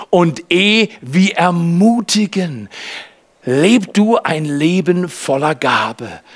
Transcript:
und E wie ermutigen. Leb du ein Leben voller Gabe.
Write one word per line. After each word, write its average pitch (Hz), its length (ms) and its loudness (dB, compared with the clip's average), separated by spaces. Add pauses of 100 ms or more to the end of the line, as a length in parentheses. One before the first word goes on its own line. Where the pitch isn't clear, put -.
und 170 420 0
E 208 380 2 (120)
wie 180 320 0
ermutigen. 175 1400 0 (760)
Leb 175 480 2
du 214 240 2
ein 156 280 -2
Leben 175 640 0
voller 147 460 -2
Gabe. 117 540 -2 (280)